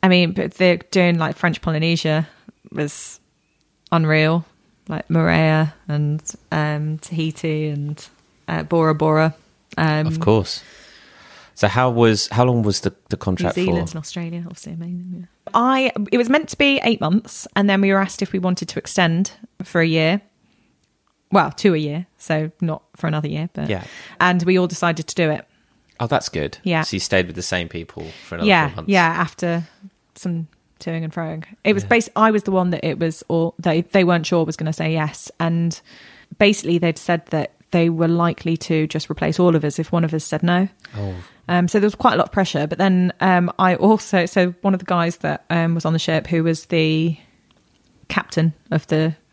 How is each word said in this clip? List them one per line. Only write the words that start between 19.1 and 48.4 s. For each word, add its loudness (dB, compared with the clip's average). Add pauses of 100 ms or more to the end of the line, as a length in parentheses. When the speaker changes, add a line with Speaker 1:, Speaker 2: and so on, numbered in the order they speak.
Speaker 1:
for -2
a 2
year. 2 (1120)
Well, 4
to 2
a 0
year, -4 (120)
so -4 (100)
not -4 (120)
for -6
another -2
year, -6
but -6
Speaker 2:
Yeah. -4 (360)
Speaker 1:
and 4
we 4
all 2
decided -2
to -10
do 2
it. -6 (520)
Speaker 2:
Oh, -4
that's -2
good. -6
Speaker 1:
Yeah. -2
Speaker 2:
So -6
you -2
stayed 0
with -12
the -8
same -4
people -12 (200)
for -12
another -2
Speaker 1:
Yeah, 4
Speaker 2:
four -8
months? -6
Speaker 1:
yeah, 4
after -4 (480)
some -6 (320)
toing -8
and -8
froing. -8 (200)
It 4
was 0
Speaker 2:
Yeah. -10
Speaker 1:
basi-, 2
I 4
was 2
the -4
one 2
that -4
it -2
was -2
all, 0
they, 0
they 2
weren't 2
sure 2
was -6
gonna -4
say -2
yes. -4 (100)
And 0 (580)
basically 2
they'd 0
said -2
that -4 (180)
they 4
were 2
likely 0
to 0
just -6
replace -2
all 6
of 2
us -2
if -6
one 2
of -2
us -2
said -4
no. 2 (280)
Speaker 2:
Oh. -6 (340)
Speaker 1:
Um, 2
so 2
there 4
was 0
quite 2
a 2
lot 2
of -18
pressure. 0
But -6
then, 2
um, 2
I 4
also, 2
so 0
one 2
of -4
the -14
guys -2
that, -6
um, 0
was -4
on 0
the 2
ship, 0
who 0
was 0
the 0 (920)
captain 0 (200)